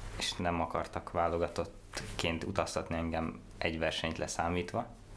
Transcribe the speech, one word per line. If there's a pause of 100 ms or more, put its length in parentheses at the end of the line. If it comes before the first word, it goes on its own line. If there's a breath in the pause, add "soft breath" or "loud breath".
(180)
és
nem
akartak
válogatottként
utaztatni
engem (180)
egy
versenyt
leszámítva, (320)